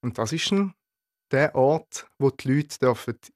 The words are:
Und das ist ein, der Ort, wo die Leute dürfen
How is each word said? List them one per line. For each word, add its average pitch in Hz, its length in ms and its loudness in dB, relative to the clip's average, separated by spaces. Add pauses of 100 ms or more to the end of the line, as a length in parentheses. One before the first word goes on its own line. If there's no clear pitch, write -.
Und 123 160 -6
das 113 160 -2
ist - 180 -2
ein, 196 220 0 (560)
der 143 240 2
Ort, 147 540 0 (100)
wo 139 140 2
die - 200 -4
Leute 143 280 -2
dürfen 120 400 0 (160)